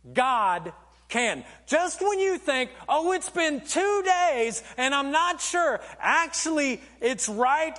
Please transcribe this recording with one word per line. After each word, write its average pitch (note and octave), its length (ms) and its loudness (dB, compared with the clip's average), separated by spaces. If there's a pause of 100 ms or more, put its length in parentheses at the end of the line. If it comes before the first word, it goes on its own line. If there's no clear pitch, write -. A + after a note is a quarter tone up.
(140)
God G3 600 0 (340)
can. G#3+ 360 -2 (220)
Just E4+ 360 0
when G4 180 2
you F#4+ 180 2
think, B3+ 340 -2 (180)
"Oh, D#4+ 220 2
it's F#4 180 -2
been D#4 320 0
two G4 420 0
days E4+ 600 2 (140)
and C4 160 2
I'm C#4 180 0
not E4+ 300 2
sure." E4 380 0 (200)
Actually, D4+ 840 0 (180)
it's A#3 300 -2
right C#4 500 0